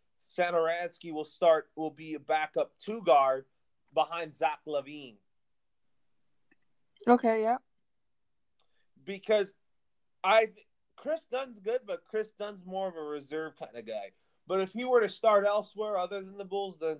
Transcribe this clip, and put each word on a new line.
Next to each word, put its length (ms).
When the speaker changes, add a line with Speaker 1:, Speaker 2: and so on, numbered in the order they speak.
Speaker 1:
Satoransky 760
will 120
start, 520
will 140
be 240
a 60
backup 580
two 240
guard 420
behind 420
Zach 320
LaVine. 500
Speaker 2:
Okay, 360
yeah. 140
Speaker 1:
Because 480
I, 280
Chris 300
Dunn's 320
good, 280
but 180
Chris 340
Dunn's 260
more 240
of 80
a 60
reserve 560
kind 180
of 80
guy. 280
But 140
if 120
he 120
were 160
to 100
start 340
elsewhere 520
other 240
than 180
the 60
Bulls, 360
then 200